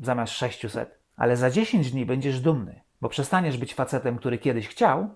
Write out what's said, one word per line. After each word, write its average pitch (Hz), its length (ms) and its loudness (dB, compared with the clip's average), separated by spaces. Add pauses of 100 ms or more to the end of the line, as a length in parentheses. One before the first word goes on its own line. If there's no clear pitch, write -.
zamiast 117 300 -2
sześciuset, 117 680 -6 (180)
ale 120 200 4
za 127 140 4
dziesięć 175 400 2
dni 127 160 -2
będziesz 131 340 0
dumny, 131 400 0 (200)
bo 113 80 -2
przestaniesz 151 480 0
być 117 180 -6
facetem, 127 420 -2
który 120 220 -2
kiedyś 117 300 0
chciał, 190 480 2